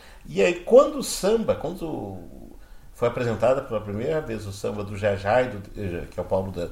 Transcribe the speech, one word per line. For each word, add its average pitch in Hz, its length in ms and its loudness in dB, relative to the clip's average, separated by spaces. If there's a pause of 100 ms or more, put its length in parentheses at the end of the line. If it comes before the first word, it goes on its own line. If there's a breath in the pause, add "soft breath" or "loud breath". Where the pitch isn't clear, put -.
(280 loud breath)
E 180 140 2
aí, 175 180 4
quando 294 380 8
o 240 40 -4
samba, 202 520 0
quando 156 640 -6 (720 soft breath)
foi - 140 0
apresentada 120 560 2
pela 110 180 -4
primeira 113 400 -2
vez 113 240 -8
o 98 80 -10
samba 104 300 -6
do 101 140 -8
Jajá, 101 460 2
e 127 80 -2
do, 92 580 -8
que - 100 -10
é 90 40 -4
o - 40 -6
Paulo 95 240 0
da 87 220 -6